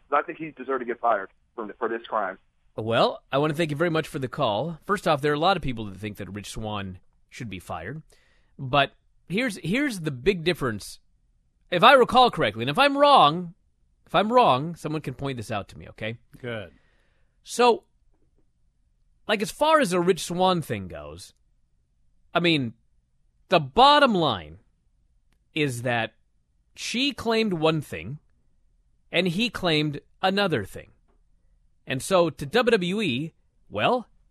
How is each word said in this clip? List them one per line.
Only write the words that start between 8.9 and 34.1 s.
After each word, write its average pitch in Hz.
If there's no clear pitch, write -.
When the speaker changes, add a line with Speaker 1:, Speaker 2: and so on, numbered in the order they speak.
Speaker 2:
here's, 208
here's 220
the 156
big 160
difference. 131
If 175
I 247
recall 247
correctly, 113
and 127
if 147
I'm 277
wrong, 180
if -
I'm 202
wrong, 165
someone 156
can 135
point 139
this 113
out 101
to -
me, 82
okay? 113
Speaker 3:
Good. 110
Speaker 2:
So, -
like, 208
as -
far 311
as 226
the 180
Rich 175
Swann 180
thing 101
goes, 78
I 170
mean, 151
the 175
bottom 262
line 104
is 131
that 120
she 262
claimed 220
one 156
thing, 98
and 180
he 202
claimed 151
another 190
thing. -
And 131
so 175
to -
W 233
W 196
E, 156
well, 160